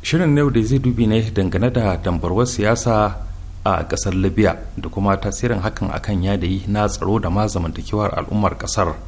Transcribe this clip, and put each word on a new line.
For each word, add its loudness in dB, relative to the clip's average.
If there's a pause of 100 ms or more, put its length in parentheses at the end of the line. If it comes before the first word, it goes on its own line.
Shirin 2
na 4
yau 4
dai 4
zai 2
dubi 2
ne 4
dangane 2
da 2
dambarwar 0
siyasa 2 (500)
a 2
ƙasar -2
Libya 2 (200)
da -8
kuma 0
tasirin -2
hakan -4
akan -2
yanayi 0
na 2
tsaro 0
da -2
ma 2
zamantakewar -2
al'ummar -2
ƙasar -2 (140)